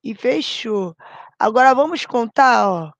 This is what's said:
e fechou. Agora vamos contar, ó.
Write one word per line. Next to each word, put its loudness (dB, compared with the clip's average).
e -10
fechou. -4
Agora 4
vamos -2
contar, 2
ó. -6